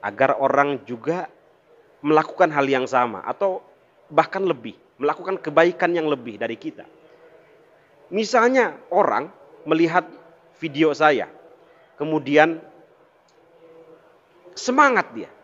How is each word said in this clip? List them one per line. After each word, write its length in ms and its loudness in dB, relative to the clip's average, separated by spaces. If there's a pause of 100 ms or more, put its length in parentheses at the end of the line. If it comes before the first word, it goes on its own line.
Agar 400 0
orang 400 0
juga 480 -8 (720)
melakukan 480 2
hal 160 0
yang 240 0
sama 320 0
atau 400 -4 (480)
bahkan 320 0
lebih, 320 -4 (280)
melakukan 400 -4
kebaikan 480 2
yang 160 -2
lebih 320 -6
dari 160 -6
kita. 320 -14 (1300)
Misalnya 640 2 (160)
orang 400 0 (320)
melihat 400 0 (560)
video 320 0
saya, 320 2 (720)
kemudian 640 2 (1900)
semangat 560 0
dia 200 -14 (140)